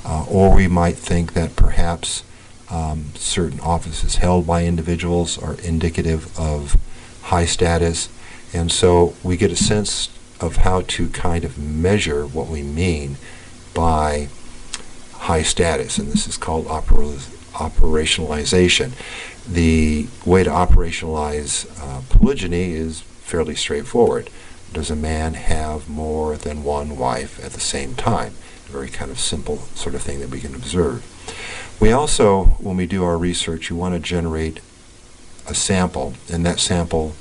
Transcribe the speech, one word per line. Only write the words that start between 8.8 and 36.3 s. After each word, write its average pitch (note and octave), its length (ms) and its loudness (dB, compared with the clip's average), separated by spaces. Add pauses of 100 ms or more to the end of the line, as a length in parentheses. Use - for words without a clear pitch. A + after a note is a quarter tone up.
we F2+ 140 0
get G2 140 2
a F2 60 -4
sense - 520 0 (320)
of E2+ 180 -2
how F#2 240 6
to - 260 -2
kind E2+ 360 0
of D2 140 -8
measure D#2 680 0
what D2+ 200 -8
we D#2 160 -8
mean D2 540 -4 (580)
by D2+ 540 0 (840)
high E2 300 -2
status, D2+ 560 -2
and - 100 -6
this - 200 -2
is - 80 -8
called D#2+ 320 -4
opera-, D2 500 6 (360)
operationalization. D#2 1400 2 (540)
The D#2+ 600 2 (180)
way F2+ 200 6
to F2 60 2
operationalize, D#2 1160 2 (160)
uh, C2+ 260 -10
polygyny F2+ 640 4
is D#2+ 280 -6
fairly - 560 -6
straightforward. - 720 0 (420)
Does D#2 180 -6
a D2+ 60 -4
man D#2 380 -4
have D#2 540 0
more D#2 480 -4
than D2 260 -8
one D2 340 -4
wife B1 480 -6
at - 80 -14
the - 80 -12
same - 340 -6
time? - 400 -2 (340)
A C#2 40 -16
very C2+ 160 -10
kind - 220 -10
of - 80 -10
simple D2+ 400 -4 (160)
sort - 200 -6
of - 80 -6
thing C#2 180 -6
that B1+ 100 -10
we C2 100 -10
can C#2 140 -12
observe. C2+ 500 -2 (760)
We G#2+ 100 8
also, A2+ 540 4 (160)
when F#2 160 -4
we F#2 100 0
do F#2 180 -2
our E2+ 140 0
research, E2+ 500 -4
you E2+ 80 -6
want F2+ 180 -4
to E2+ 60 -4
generate D#2+ 600 -4 (880)
a D2+ 60 -8
sample, F2+ 600 0 (180)